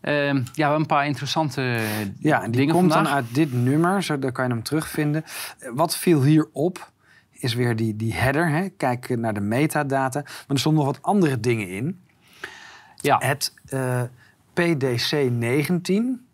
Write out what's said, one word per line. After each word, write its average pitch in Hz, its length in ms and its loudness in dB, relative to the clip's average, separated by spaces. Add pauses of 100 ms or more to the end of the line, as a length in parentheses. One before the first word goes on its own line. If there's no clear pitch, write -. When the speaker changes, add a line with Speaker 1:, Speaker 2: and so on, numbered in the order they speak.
Speaker 1:
Ehm, 143 420 0 (100)
ja, 147 220 0
een 156 120 0
paar 143 200 2
interessante 143 540 -4 (580)
Speaker 2:
Ja, 143 240 2
en 117 80 -6
die 120 100 2
Speaker 1:
dingen 147 140 2
Speaker 2:
komt 175 140 6
dan 156 160 4
Speaker 1:
vandaag. 143 100 0
Speaker 2:
uit 120 200 -2
dit 151 180 2
nummer, 156 500 2
zo, 151 160 -2
daar 135 140 -4
kan 127 140 -2
je 123 60 -2
hem 113 100 -4
terugvinden. 151 640 -2 (340)
Eh, - 160 -14
wat 156 220 0
viel 156 260 4
hier 151 300 6
op, 170 380 -4 (400)
is 120 240 -6
weer 120 220 0
die, 110 200 -2
die 113 180 -4
header, 135 340 0
hè? 165 200 0
Kijk, 127 420 -4
eh, 127 60 0
naar 113 180 -2
de 104 60 -4
metadata. 135 840 0
Maar - 260 -16
er 143 100 0
stonden 156 260 2
nog 131 100 0
wat - 80 -16
andere 165 380 2
dingen 110 280 0
in. 120 320 -6 (960)
Speaker 1:
Ja. 135 240 2
Speaker 2:
Het, - 340 -2 (120)
eh, 127 360 -2 (500)
P - 80 -2
D 165 240 2 (240)
C - 40 -2 (180)
negentien 175 1040 0